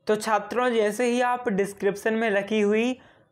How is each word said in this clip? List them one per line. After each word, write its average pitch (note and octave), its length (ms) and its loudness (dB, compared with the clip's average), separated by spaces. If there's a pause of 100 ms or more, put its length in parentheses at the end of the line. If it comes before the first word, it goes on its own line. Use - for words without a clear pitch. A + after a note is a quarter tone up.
तो G#3+ 100 2
छात्रों, G#3+ 540 0
जैसे A3 360 0
ही A#3+ 160 0
आप B3 280 -2
डिस्क्रिप्शन G3+ 640 -2
में A3+ 160 0
रखी G3+ 300 0
हुई A3 380 2 (320)